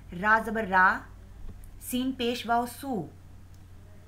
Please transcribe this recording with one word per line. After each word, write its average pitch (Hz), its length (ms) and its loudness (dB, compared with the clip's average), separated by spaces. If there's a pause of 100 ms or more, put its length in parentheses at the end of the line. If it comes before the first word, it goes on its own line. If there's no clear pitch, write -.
(160)
रा 214 260 4
ज़बर 220 260 -2
रा, 185 180 6 (960)
सीन 254 320 -2
पेश 240 340 -2
वाव 233 200 2
सू, 240 400 -6 (1000)